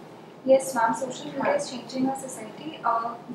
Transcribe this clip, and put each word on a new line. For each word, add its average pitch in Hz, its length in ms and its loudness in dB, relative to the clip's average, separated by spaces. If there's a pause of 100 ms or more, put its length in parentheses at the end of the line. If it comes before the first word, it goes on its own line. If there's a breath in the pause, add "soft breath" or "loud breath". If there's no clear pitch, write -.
(460)
Yes, 262 300 6
ma'am, 233 180 6
social 269 380 -6
media 285 240 2
is - 140 0
changing 254 400 -2
our 269 100 0
society. - 640 -10
Uh, 339 320 2 (200)